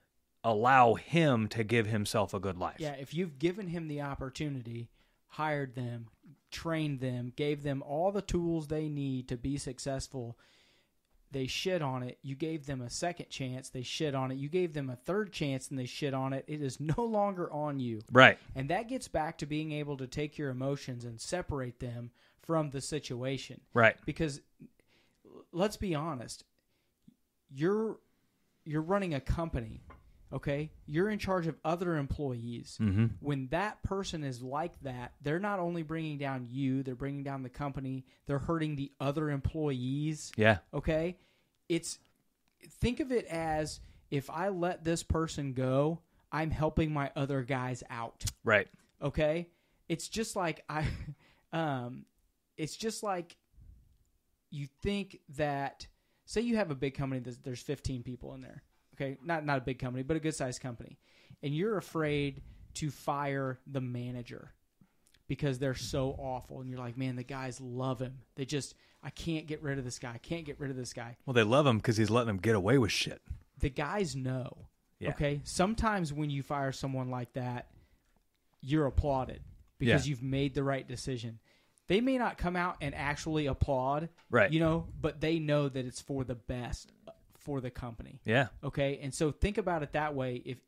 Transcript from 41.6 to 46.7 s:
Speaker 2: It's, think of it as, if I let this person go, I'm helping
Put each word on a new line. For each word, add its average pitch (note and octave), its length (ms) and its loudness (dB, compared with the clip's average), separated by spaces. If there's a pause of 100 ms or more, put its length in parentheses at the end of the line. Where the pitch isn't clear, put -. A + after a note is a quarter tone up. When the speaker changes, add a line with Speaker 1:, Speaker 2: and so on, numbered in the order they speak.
Speaker 2:
It's, E3+ 300 -2 (800)
think A#3+ 200 2
of C4 120 -2
it A#3 160 2
as, D#3 520 -2 (320)
if C#3 180 -2
I F3 200 -2
let F3 340 -2
this E3 200 2
person D#3 500 0
go, C3+ 480 2 (300)
I'm D#3 200 0
helping D#3 400 2